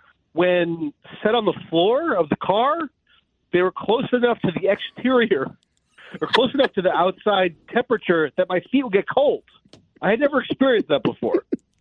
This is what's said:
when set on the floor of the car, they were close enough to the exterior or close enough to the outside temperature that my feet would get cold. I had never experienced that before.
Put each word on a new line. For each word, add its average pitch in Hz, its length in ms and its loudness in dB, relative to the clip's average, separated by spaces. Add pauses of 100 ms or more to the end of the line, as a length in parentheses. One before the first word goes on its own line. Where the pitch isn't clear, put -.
(340)
when 170 580 0 (300)
set 214 140 0
on 214 100 0
the 170 80 0 (160)
floor 233 460 0
of 165 140 0
the - 60 -2
car, 269 540 0 (640)
they 175 80 2
were 180 100 2
close 233 420 -2
enough 240 280 2
to 208 80 0 (100)
the 180 80 -2
exterior 226 800 0 (760)
or 156 60 -6
close 247 280 0
enough 269 180 2
to 196 80 -4
the 180 100 2
outside 185 640 0 (160)
temperature 180 640 0
that 185 120 0
my 180 120 -2 (100)
feet 269 120 2
would 226 100 -10
get 190 140 0
cold. 262 360 0 (580)
I 165 80 0
had 220 100 2
never 285 220 0
experienced 254 480 0
that 143 140 0
before. - 420 -2 (360)